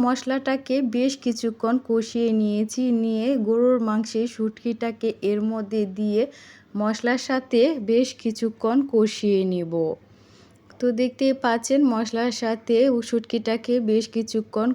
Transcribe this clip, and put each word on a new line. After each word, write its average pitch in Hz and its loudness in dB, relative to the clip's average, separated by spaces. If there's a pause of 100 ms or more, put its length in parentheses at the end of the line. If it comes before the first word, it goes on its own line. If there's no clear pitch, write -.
মশলাটাকে 262 -2 (200)
বেশ 262 2 (120)
কিছুক্ষণ 226 -2 (140)
কষিয়ে 226 0 (100)
নিয়েছি, 214 0 (200)
নিয়ে 226 -2 (220)
গরুর 240 4 (100)
মাংসের 220 -2
শুটকিটাকে 226 -4 (220)
এর 208 0 (100)
মধ্যে 214 -4 (160)
দিয়ে 208 0 (580)
মশলার 226 -2
সাথে 262 0 (300)
বেশ 247 4 (140)
কিছুক্ষণ 226 -2 (160)
কষিয়ে 214 2 (120)
নেব। 170 -4 (1040)
তো 247 -2
দেখতেই 254 0
পাচ্ছেন 254 0
মশলার 226 0
সাথে 226 -2 (120)
উ-, 240 2
শুটকিটাকে 233 -2
বেশ 220 2
কিছুক্ষণ 220 -2